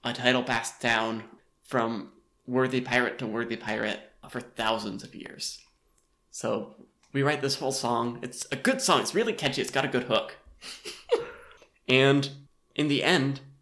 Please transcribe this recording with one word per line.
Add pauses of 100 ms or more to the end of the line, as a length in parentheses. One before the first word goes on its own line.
A
title
passed
down (380)
from (340)
worthy
pirate
to
worthy
pirate (280)
for
thousands
of
years. (720)
So (260)
we
write
this
whole
song.
It's
a
good
song.
It's
really
catchy.
It's
got
a
good
hook. (240)
<laughs> (720)
And (440)
in
the
end (220)